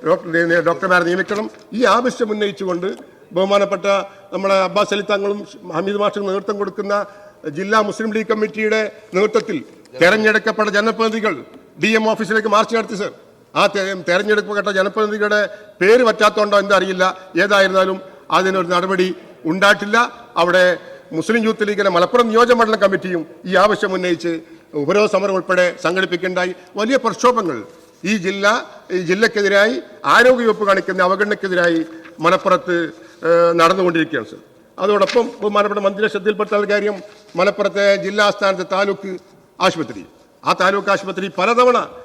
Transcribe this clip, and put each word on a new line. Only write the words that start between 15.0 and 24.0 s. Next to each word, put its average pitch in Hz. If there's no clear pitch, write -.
പേര് 233
പറ്റാത്തോണ്ടോ 214
എന്താ 196
അറിയില്ല, 185
ഏതായിരുന്നാലും 190
അതിനൊരു 185
നടപടി 185
ഉണ്ടായിട്ടില്ല. 202
അവിടെ 180
മുസ്ലിം 214
യൂത്ത് 214
ലീഗിന്റെ 202
മലപ്പുറം 185
നിയോജകമണ്ഡലം 226
കമ്മിറ്റിയും 185
ഈ 185
ആവശ്യം 196
ഉന്നയിച്ച് 170